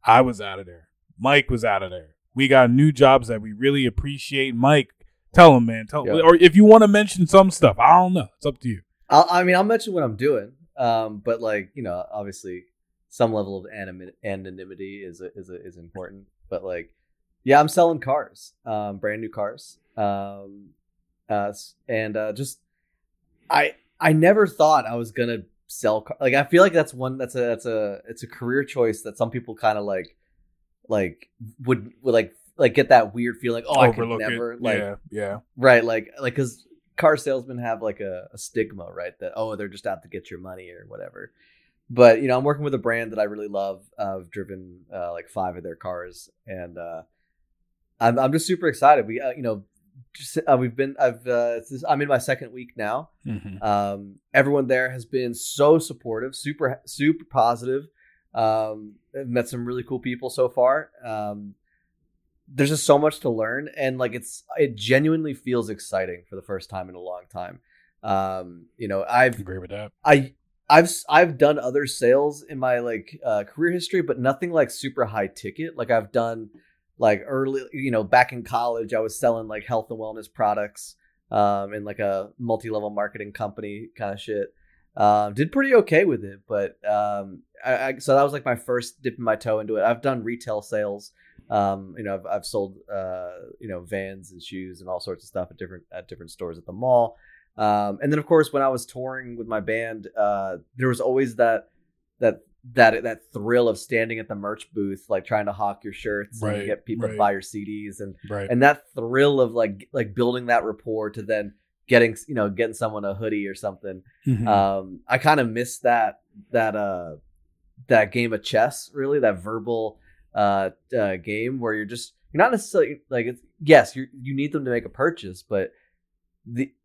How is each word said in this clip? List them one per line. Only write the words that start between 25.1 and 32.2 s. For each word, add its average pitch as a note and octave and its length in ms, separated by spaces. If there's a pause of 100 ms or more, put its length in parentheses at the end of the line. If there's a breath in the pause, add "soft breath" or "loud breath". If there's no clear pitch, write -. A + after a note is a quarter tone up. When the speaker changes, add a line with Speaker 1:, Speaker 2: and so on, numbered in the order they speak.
Speaker 2:
gonna A#2 280 (280)
sell G#2+ 360
car-, - 180
like, C3 140
I C#3 100
feel E3+ 180
like G3 100
that's D#3+ 220
one, C3 240
that's B2+ 160
a, B2+ 60
that's A#2 260
a, G#2+ 420
it's A#2 140
a D3 60
career B2 360
choice A#2 380
that G#2+ 160
some A#2 120
people A#2+ 260
kinda, G#2+ 260
like, G2 340 (720)
like, G2+ 420 (340)
would, A#2 280 (100)
would, B2+ 100
like, A2 220 (220)